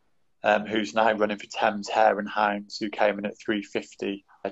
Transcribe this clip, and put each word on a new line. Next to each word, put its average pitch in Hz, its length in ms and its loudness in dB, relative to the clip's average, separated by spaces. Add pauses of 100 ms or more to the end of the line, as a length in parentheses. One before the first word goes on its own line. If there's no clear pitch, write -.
(440)
um, 104 220 2
who's 107 300 -2
now 110 180 4
running 104 240 0
for - 80 -14
Thames 104 420 -2
Hare 110 300 4
and 104 100 -4
Hounds, 104 520 -2
who 107 100 -4
came 104 300 2
in 101 60 -6
at 101 120 -8
three 107 240 -2
fifty 101 640 -8 (260)